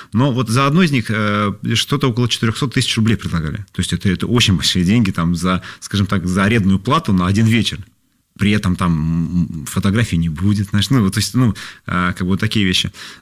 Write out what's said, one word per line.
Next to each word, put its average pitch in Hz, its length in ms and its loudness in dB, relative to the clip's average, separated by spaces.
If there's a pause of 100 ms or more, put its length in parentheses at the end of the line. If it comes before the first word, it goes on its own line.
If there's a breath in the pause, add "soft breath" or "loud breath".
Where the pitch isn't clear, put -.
(140)
Но 127 180 2
вот 117 180 -2
за 135 160 2
одну 147 160 4
из 175 100 4
них, 123 180 0
э, 104 440 0 (220)
что-то 135 340 0
около 120 180 0
четырёхсот 117 460 -2
тысяч - 240 0
рублей 110 180 4
предлагали. 82 420 -4 (140)
То - 100 -4
есть - 120 -2
это, 87 160 -2
это 90 160 0
очень 107 300 4
большие 87 280 0
деньги 101 280 4
там 87 240 0
за, 90 260 -2 (180 loud breath)
скажем 101 280 -2
так, 92 180 -2
за 92 200 0
арендную 98 340 2
плату 123 340 0
на 90 140 2
один 101 180 2
вечер. 110 320 0 (640)
При 98 120 2
этом 98 260 0
там, 87 160 0 (580)
м, 73 160 -10
фотографий 101 500 0
не 82 120 0
будет, 98 400 0
знаешь, 101 200 0
ну, 131 140 4
вот, 95 100 0
то 107 60 -2
есть, - 160 -4
ну, 120 180 2 (320 loud breath)
э, 90 320 -2
как - 40 -10
бы 90 80 -2
вот 95 100 0
такие 107 260 0
вещи. - 260 0 (300 loud breath)